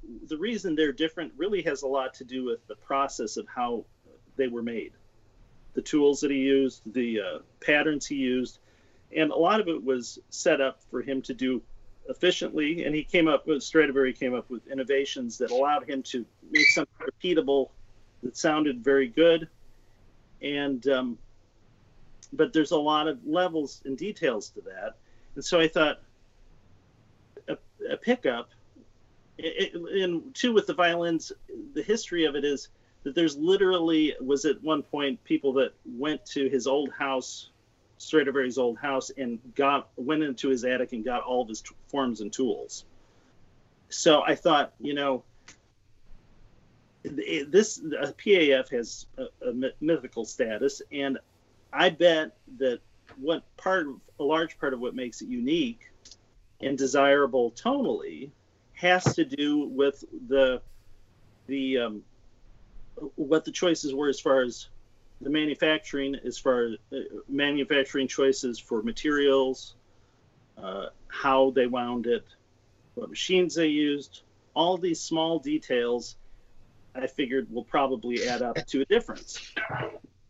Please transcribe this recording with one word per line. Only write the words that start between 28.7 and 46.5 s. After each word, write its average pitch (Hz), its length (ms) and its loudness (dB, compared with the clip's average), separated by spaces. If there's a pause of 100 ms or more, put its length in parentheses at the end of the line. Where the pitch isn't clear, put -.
i-, 160 340 -4
i-, 175 280 -4
and 175 320 -2
too 247 200 0
with 208 140 4
the 175 60 0
violins, 170 580 0 (420)
the 151 100 -4
history 175 420 0
of 143 100 0
it 143 80 -2
is 143 260 -2 (340)
that 139 120 -6
there's 160 220 4
literally, 165 800 4
was 135 260 0
at 143 180 2
one 147 200 0
point 143 400 -4
people 147 300 0
that 131 200 2 (120)
went 139 420 -4
to 135 220 0
his 123 180 0
old 135 240 0
house, 135 580 -6 (480)
Stradivari's 135 600 2
old 120 200 2
house, 139 400 -2
and 120 220 -6 (160)
got, 139 400 2
went 151 280 -2
into 135 260 -2
his 127 160 2
attic 127 280 -2
and 110 120 -6
got 120 180 -4
all 127 180 0
of 117 60 -2
his 110 140 -10
t-, - 140 -20 (120)
forms 123 340 -2
and 104 100 -8
tools. 98 540 -4 (1040)
So 151 340 4
I 151 120 2
thought, 151 440 2
you 143 140 -6
know, 139 300 -2 (1800)